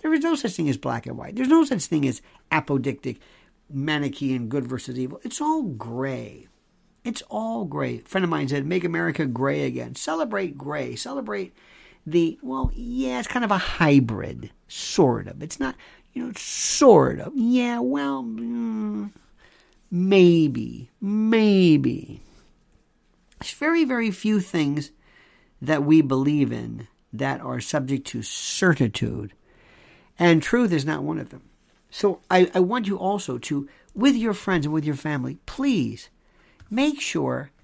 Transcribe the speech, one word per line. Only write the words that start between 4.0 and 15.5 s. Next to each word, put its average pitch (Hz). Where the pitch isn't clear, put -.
good 127
versus 127
evil. 131
It's -
all 311
gray. 120
It's 233
all 226
gray. 139
A -
friend 190
of 170
mine 147
said, 139
"Make 175
America 170
gray 139
again." 123
Celebrate 214
gray. 135
Celebrate 214
the, 165
well, 131
yeah, 247
it's 233
kind 247
of 208
a 196
hybrid, 120
sort 120
of. -
It's -